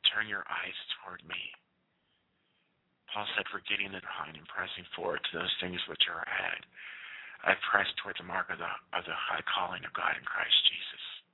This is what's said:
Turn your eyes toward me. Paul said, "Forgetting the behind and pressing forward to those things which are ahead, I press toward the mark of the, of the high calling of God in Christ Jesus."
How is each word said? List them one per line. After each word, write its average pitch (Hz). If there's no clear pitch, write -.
Turn 107
your 101
eyes 92
toward 90
me. -
Paul 104
said, 101
"Forgetting 98
the 92
behind 80
and 78
pressing 92
forward 87
to -
those 92
things 90
which 80
are 82
ahead, 87
I -
press 101
toward -
the 87
mark 90
of 82
the, 85
of 87
the 82
high -
calling 90
of -
God 85
in -
Christ -
Jesus." -